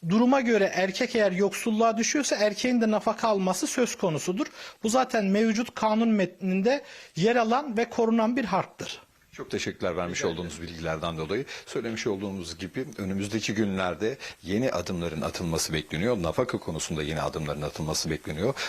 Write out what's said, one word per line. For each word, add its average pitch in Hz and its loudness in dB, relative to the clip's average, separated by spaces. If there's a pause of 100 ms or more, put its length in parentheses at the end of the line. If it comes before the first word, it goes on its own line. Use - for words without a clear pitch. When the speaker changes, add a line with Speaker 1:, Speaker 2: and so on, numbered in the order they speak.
Speaker 1:
duruma 247 6
göre 220 4
erkek 190 0
eğer 208 4
yoksulluğa 214 2
düşüyorsa 277 0
erkeğin 226 2
de 220 4
nafaka 220 2
alması 190 2
söz - 0
konusudur. 185 0 (360)
Bu 226 0
zaten 240 2
mevcut 214 2
kanun 220 2
metninde 196 2 (340)
yer 220 4
alan 240 2
ve 233 0
korunan 226 4
bir 262 0
haktır. - -4 (320)
Speaker 2:
Çok - -12
teşekkürler 95 -2
vermiş 87 -2
Speaker 1:
Rica - 0
Speaker 2:
olduğunuz 85 -6
Speaker 1:
ederim. 82 -10
Speaker 2:
bilgilerden 80 -4
dolayı. 95 -2 (220)
Söylemiş 113 -4
olduğumuz 95 -4
gibi 95 -6 (140)
önümüzdeki 101 -2
günlerde 95 0 (240)
yeni 110 0
adımların 85 -4
atılması 80 -2
bekleniyor. 87 -2
Nafaka 104 0
konusunda 78 -6
yeni 76 -4
adımların 73 -4
atılması 78 -4
bekleniyor. 85 -2 (140)